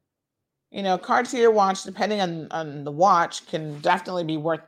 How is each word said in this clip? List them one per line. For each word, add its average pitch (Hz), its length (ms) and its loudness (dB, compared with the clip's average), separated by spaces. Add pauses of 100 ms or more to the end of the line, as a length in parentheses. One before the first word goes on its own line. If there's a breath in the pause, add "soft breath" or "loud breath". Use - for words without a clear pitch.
(720)
You 202 120 -10
know, 185 160 0
Cartier 240 520 2
watch, 196 340 2
depending 202 360 -2
on, 170 300 -4
on 151 340 -8
the 147 80 -6
watch, 170 540 2
can 156 340 -8
definitely 180 440 -2
be 160 120 -2
worth 156 320 -2